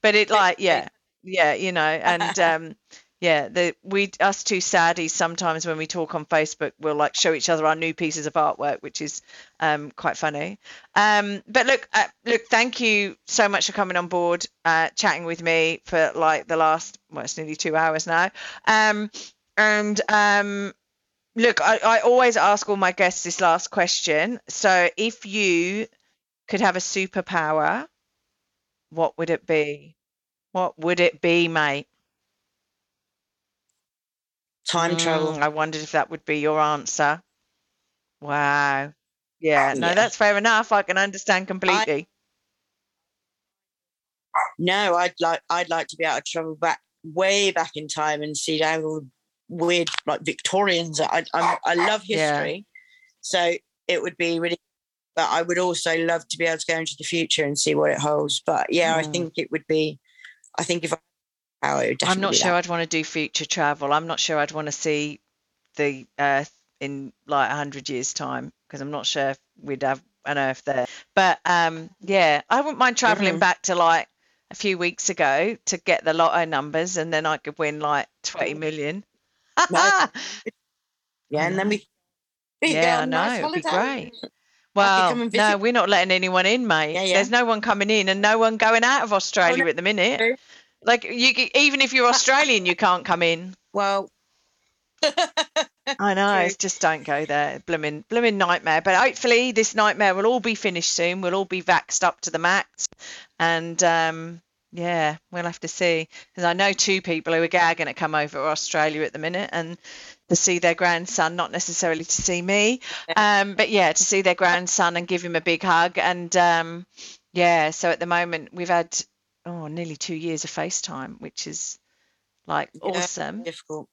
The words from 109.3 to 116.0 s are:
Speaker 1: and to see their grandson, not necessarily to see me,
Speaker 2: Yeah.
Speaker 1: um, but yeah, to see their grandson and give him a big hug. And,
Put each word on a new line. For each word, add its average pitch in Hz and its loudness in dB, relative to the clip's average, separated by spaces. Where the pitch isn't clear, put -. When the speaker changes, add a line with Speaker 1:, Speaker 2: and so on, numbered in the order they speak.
Speaker 1:
and 165 -6
to 175 4
see 175 2
their 170 2
grandson, 175 0
not 175 -4
necessarily 165 -4
to - -4
see 175 -2
me, 208 2
Speaker 2:
Yeah. 208 4
Speaker 1:
um, 196 -2
but 214 2
yeah, 190 4
to - 0
see 196 0
their 185 2
grandson 175 2
and 175 -4
give 180 -2
him 175 -6
a 160 0
big 165 0
hug. 180 2
And, 175 -2